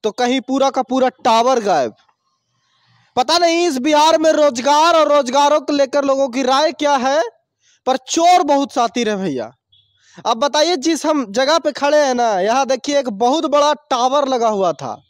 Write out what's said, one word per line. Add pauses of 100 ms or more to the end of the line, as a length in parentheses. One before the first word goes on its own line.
तो
कहीं
पूरा
का
पूरा
टावर
गायब। (1200)
पता
नहीं
इस
बिहार
में
रोजगार
और
रोजगारों
को
लेकर
लोगों
की
राय
क्या
है, (640)
पर
चोर
बहुत
शातिर
है
भैया। (720)
अब
बताइए,
जिस
हम
जगह
पे
खड़े
हैं
ना,
यहाँ
देखिए
एक
बहुत
बड़ा
टावर
लगा
हुआ
था।